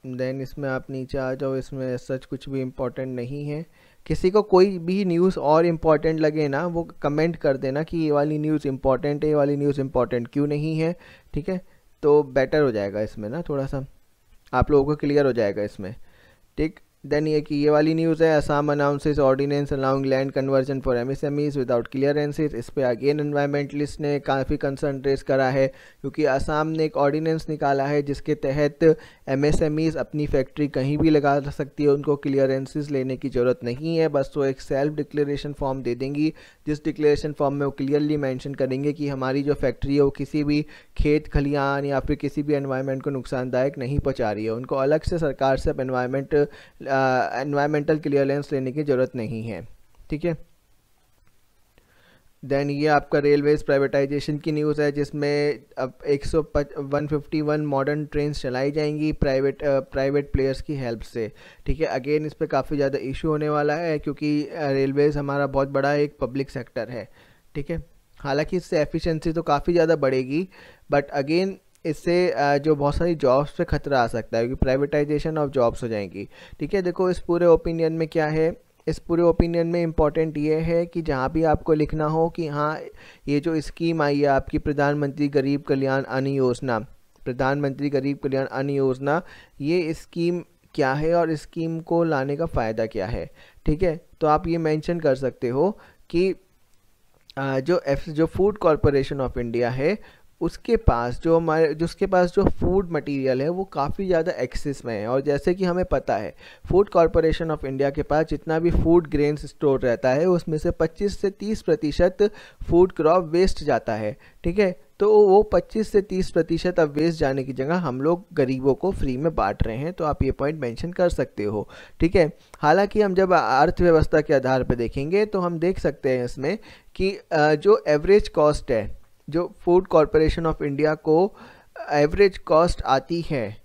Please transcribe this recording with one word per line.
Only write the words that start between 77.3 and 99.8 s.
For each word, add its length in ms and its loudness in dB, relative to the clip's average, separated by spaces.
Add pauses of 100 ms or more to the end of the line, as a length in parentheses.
ओपिनियन 460 4
में 160 -2
क्या 180 0
है, 300 0 (320)
इस 100 -4
पूरे 240 0
ओपिनियन 440 2
में 160 -2
इंपॉर्टेंट 560 -2
ये 200 0
है 280 -2
कि 160 -8
जहाँ 300 -2
भी 100 0
आपको 300 2
लिखना 320 0
हो 240 0
कि 180 -6
हाँ, 340 -2 (480)
ये 120 2
जो 200 0
स्कीम 420 -2
आई 160 2
है 80 2
आपकी 320 2
प्रधानमंत्री 720 0
गरीब 340 0
कल्याण 400 0
अन्न 240 -2
योजना, 520 0 (460)
प्रधानमंत्री 640 -2
गरीब 280 -2
कल्याण 280 -2
अन्न 240 -4
योजना, 520 0 (380)
ये 340 -2
स्कीम 500 -4 (300)
क्या 180 2
है 220 0
और 200 2
स्कीम 460 -6
को 240 0
लाने 320 -2
का 100 -2
फ़ायदा 400 -2
क्या 200 -6
है, 240 -6 (360)
ठीक 160 2
है। 180 0 (200)
तो 60 2
आप 200 2
ये 120 0
मेंशन 420 0
कर 140 2
सकते 340 -4
हो 300 0 (320)
कि, 240 2 (1040)
अ, 220 -2
जो 260 0
एफ-, 220 -2
जो 180 2
Food 300 0 (100)
Corporation 540 2
of 120 -2
India 380 -2
है, 460 -4 (240)